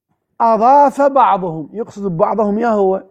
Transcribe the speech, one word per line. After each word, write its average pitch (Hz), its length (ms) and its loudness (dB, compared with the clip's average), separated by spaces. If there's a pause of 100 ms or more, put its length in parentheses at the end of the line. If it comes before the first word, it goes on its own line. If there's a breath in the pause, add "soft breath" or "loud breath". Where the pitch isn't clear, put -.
(420)
أضاف 240 600 2
بعضهم، 196 720 0
يقصد 208 320 -10
ببعضهم 202 540 -2
يا 240 80 -2
هو 196 440 -2